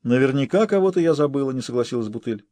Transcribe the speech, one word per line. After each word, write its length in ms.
наверняка 640
кого-то 320
я 140
забыла», 380
не 100
согласилась 460
Бутыль. 440